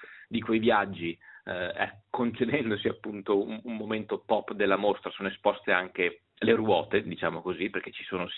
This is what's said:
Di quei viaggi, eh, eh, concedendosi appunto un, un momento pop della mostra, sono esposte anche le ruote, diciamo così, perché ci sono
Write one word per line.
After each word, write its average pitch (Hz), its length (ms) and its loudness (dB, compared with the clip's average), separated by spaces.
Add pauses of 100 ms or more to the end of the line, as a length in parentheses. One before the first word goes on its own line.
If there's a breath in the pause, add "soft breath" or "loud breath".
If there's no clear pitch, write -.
(280 loud breath)
Di 117 140 -2
quei 113 180 2
viaggi, 98 580 2 (280 soft breath)
eh, 98 80 -4
eh, 90 560 -4
concedendosi 117 800 0
appunto 104 540 0
un, 110 220 -4
un 120 140 -8
momento 107 480 -4
pop 110 280 0
della 101 220 2
mostra, 98 360 2
sono 98 180 -6
esposte - 420 0
anche 92 520 0 (180)
le 113 120 6
ruote, 104 500 4
diciamo 85 380 -4
così, 87 280 -4
perché - 220 -6
ci - 140 -12
sono 90 220 -4 (100)